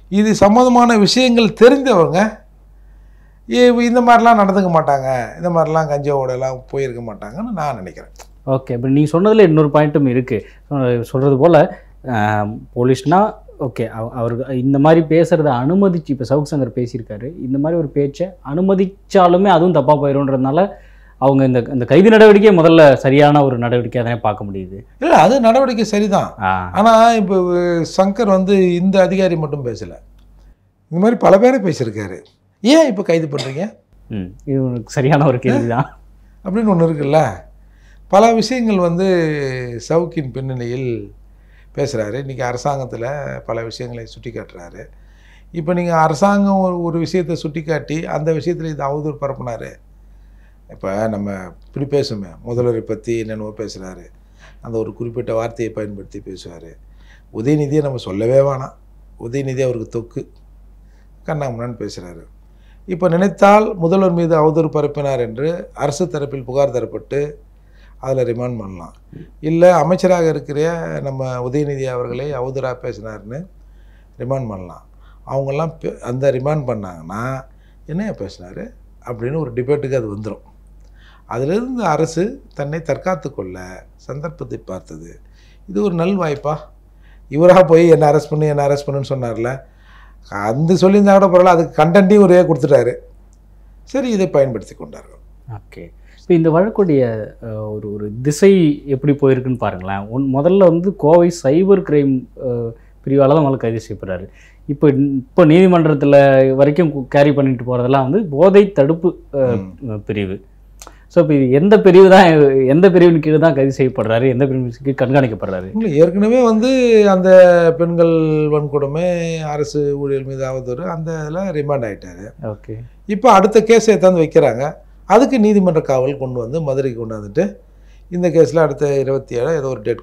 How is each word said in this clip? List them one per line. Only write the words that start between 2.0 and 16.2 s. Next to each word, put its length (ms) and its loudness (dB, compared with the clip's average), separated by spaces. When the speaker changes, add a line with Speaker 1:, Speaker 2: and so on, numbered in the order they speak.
Speaker 1:
இ-, 320 2
இந்த 200 2
மாதிரிலாம் 400 6
நடந்துக்க 300 2
மாட்டாங்க, 680 -2
இந்த 140 -4
மாதிரிலாம் 400 0
கஞ்சாவோட 380 -2
எல்லாம் 400 -6
போயிருக்க 460 -8
மாட்டாங்கன்னு 380 -12
நான் 240 -6
நினைக்கிறேன். 340 -16
Speaker 2:
ஓகே, 240 -4
இப்ப 180 -4
நீங்க 320 2
சொன்னதுல 200 4
இன்னொரு 280 4
பாயிண்ட்டும் 380 2
இருக்கு. 400 -2
சொ-, 320 -2
சொல்றது 360 0
போல, 440 4
ஆ, 380 -2
போலீஸ்னா 580 0
ஓகே, 280 -6
அவ-, 220 -10
அவருக்கு 480 -6
இந்த 200 0
மாதிரி 400 4
பேசுறதை 340 2
அனுமதிச்சு, 580 0
இப்ப 140 -4